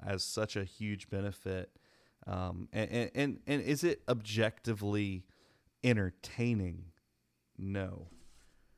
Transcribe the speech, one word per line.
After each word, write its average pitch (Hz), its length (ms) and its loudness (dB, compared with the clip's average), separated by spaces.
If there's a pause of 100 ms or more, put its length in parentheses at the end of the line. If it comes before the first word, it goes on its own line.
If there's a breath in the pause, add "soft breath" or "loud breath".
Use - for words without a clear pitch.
as 95 180 -2
such - 340 -2
a 101 80 0
huge 104 440 -4
benefit. 98 640 -4 (520 soft breath)
Um, 92 460 -4
and, 110 180 0
and, 117 240 0
and, 139 340 0
and 139 140 2
is 139 200 2
it 170 260 2
objectively 104 1160 0 (580 soft breath)
entertaining? 101 1040 2 (720)
No. 95 500 -4 (680 soft breath)